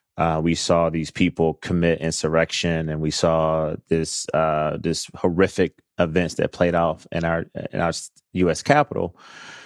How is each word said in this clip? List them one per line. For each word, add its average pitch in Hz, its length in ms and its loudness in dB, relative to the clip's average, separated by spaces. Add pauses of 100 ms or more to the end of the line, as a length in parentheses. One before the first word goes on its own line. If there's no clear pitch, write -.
(160)
uh, 80 260 0
we 82 120 2
saw 82 360 2
these 80 220 -4
people 82 420 2
commit 85 460 0
insurrection, 82 880 0
and 78 120 -4
we 78 100 -2
saw 80 680 2 (120)
this, - 460 -2
uh, 78 460 0
this 82 340 -4
horrific 90 600 2 (240)
events 87 360 2
that - 160 0
played 87 240 2
out 85 380 0
in 82 120 -2
our, 82 220 -2 (260)
in - 80 -4
our 82 120 0 (400)
U 90 180 2
S 80 120 -2
Capitol. 139 540 0 (500)